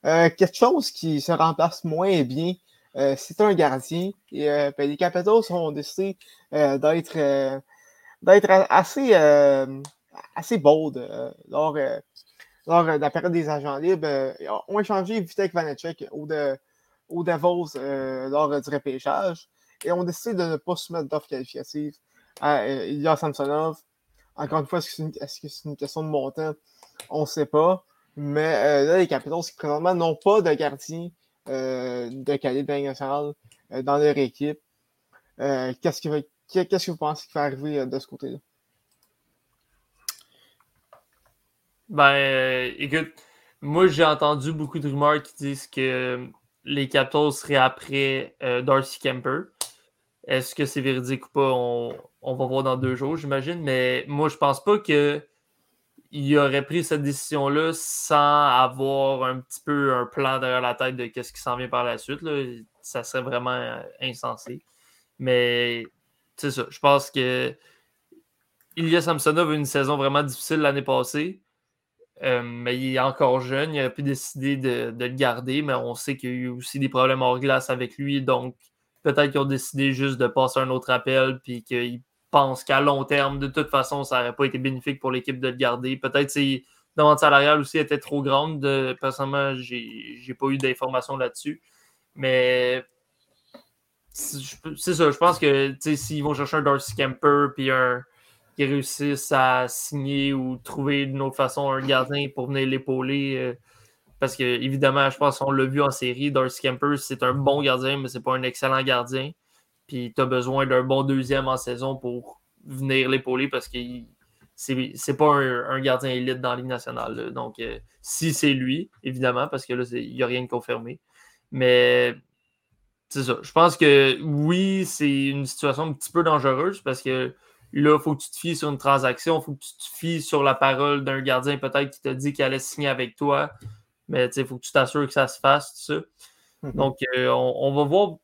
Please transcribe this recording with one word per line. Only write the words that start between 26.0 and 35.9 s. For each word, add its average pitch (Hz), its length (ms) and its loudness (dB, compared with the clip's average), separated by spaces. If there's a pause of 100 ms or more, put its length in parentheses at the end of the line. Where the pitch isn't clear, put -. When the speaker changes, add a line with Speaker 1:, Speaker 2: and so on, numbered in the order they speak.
Speaker 1:
de 156 60 -6
montant ? 151 460 -4 (560)
On 151 120 -2
ne 147 40 0
sait 147 200 -4
pas. 170 380 2 (320)
Mais, 147 380 0
euh, 139 300 4
là, 165 140 6
les 180 80 4
Capitals 151 360 -4
qui - 140 -12
présentement 160 380 0
n'ont 165 220 0
pas 208 240 4
de 165 140 2
gardien, 156 560 -6 (380)
euh, 127 640 -6
de 135 260 -4
calibre 139 360 -4
international, 143 640 -4 (380)
euh, 127 100 -6
dans 143 160 2
leur 147 180 4
équipe. 143 420 -4 (840)
Euh, 127 320 -2 (100)
qu'est-ce 165 180 -2